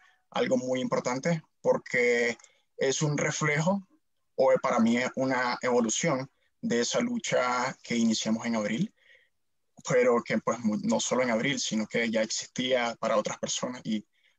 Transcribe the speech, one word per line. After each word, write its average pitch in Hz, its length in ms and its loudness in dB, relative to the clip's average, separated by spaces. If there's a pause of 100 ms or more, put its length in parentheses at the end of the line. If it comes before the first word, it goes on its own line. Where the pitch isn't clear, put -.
(300)
algo 123 280 0
muy 127 220 -2
importante 127 640 -2 (200)
porque 120 760 0 (400)
es 131 240 0
un 147 160 0
reflejo, 156 680 0 (480)
o 131 160 4 (100)
para 123 180 0
mí 117 180 4
es 123 180 0
una 127 460 0
evolución 127 680 0 (320)
de 117 200 0
esa 120 180 0
lucha 123 840 -2
que 120 120 -4
iniciamos 110 500 0
en 117 100 -2
abril, 110 380 -2 (960)
pero 123 360 4
que, 117 140 -2
pues, 117 220 -2
mu-, 107 240 0
no 113 160 2
solo 127 240 0
en 123 80 0
abril, 123 280 0
sino 110 280 -2
que 117 220 -2
ya 110 120 0
existía 120 800 -2
para 110 180 0
otras - 200 -2
personas - 460 -6
y 107 220 -4 (320)